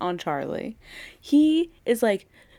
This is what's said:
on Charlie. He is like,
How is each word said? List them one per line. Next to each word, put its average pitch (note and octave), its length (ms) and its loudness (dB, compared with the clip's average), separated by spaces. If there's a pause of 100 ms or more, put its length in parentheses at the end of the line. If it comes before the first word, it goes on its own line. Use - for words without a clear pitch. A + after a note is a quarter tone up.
on F3+ 180 -4
Charlie. D3 580 -6 (440)
He D#4 500 4 (160)
is A#3 160 0
like, G#3 240 0 (320)